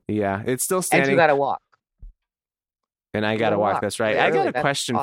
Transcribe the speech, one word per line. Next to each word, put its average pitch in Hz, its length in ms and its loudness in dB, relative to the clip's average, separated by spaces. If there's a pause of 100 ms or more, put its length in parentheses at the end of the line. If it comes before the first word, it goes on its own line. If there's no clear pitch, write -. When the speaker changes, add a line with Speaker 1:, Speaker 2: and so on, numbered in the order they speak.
Speaker 1:
Yeah, 101 380 0
it's 127 180 -2
still 185 140 0
Speaker 2:
And 180 80 -4
Speaker 1:
standing. 139 260 2
Speaker 2:
you 139 40 2
gotta 156 200 4
walk. 135 260 -2 (1500)
Speaker 1:
And 107 120 -4
I 107 100 -2
Speaker 2:
You 107 40 -2
Speaker 1:
gotta 110 120 0
Speaker 2:
gotta 104 100 0
Speaker 1:
walk, 101 140 0
Speaker 2:
walk. - 80 -4
Speaker 1:
that's 101 180 -4
right. 107 160 0
Speaker 2:
You're 135 80 2
Speaker 1:
I - 60 2
got - 100 2
Speaker 2:
early. 349 80 0
Speaker 1:
a - 40 -6
Speaker 2:
That's 123 100 -2
Speaker 1:
question 139 400 -2